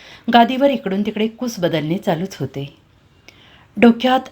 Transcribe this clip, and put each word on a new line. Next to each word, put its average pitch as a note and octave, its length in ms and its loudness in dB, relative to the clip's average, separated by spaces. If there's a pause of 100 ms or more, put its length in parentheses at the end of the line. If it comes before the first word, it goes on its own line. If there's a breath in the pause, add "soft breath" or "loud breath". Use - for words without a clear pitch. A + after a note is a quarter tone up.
(320 loud breath)
गादीवर B3+ 380 4
इकडून G3 320 -4
तिकडे G#3+ 240 -4
कूस A#3 340 -8
बदलणे E3 380 -2
चालूच F#3 420 -4
होते. C#3 360 -10 (1000 soft breath)
डोक्यात A#3+ 440 4 (120)